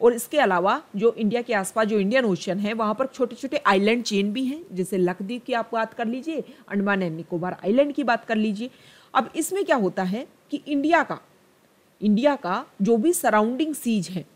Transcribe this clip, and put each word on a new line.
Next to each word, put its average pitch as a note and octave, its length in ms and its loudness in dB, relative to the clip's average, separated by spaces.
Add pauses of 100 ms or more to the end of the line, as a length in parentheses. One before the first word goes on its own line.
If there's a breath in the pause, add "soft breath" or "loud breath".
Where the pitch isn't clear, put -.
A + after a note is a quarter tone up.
और A#3+ 120 6
इसके A#3+ 260 -2
अलावा G3+ 440 2 (120)
जो A3+ 220 2
इंडिया A3+ 240 0
के A#3+ 120 -4
आसपास G#3 340 0
जो G#3+ 120 2
इंडियन A#3 260 2
ओशन F#3 320 -2
है, G#3 160 -2
वहाँ A3 220 -2
पर C4 100 -2
छोटे-छोटे C4 520 -6
आइलैंड G#3 460 2
चेन G3+ 300 0
भी C4 120 -2
हैं, D4 180 -6 (100)
जैसे F#3 240 -4
लक्षद्वीप F#3+ 480 -2
की B3+ 80 -4
आप A3+ 200 -2
बात A3 200 -2
कर A#3 140 -4
लीजिए, C4 360 -6 (260 loud breath)
अंडमान G3 340 0
एंड D#3+ 140 -4
निकोबार E3+ 360 -6
आइलैंड C4 400 2
की D4 100 -2
बात A#3 220 -2
कर A3+ 100 -2
लीजिए। A3 340 -2 (440 loud breath)
अब - 220 0
इसमें F#4 300 -2
क्या D#4 100 2
होता F#3+ 280 0
है G#3 240 -4 (240)
कि C#4+ 160 -6
इंडिया D4 360 2
का, D#3 160 -6 (840)
इंडिया A#3 340 4
का A#3 300 -4 (160)
जो A3+ 160 4
भी D4+ 160 2
सराउंडिंग B3 640 2
सीज G#3 340 -2
है, F3 160 -8 (100)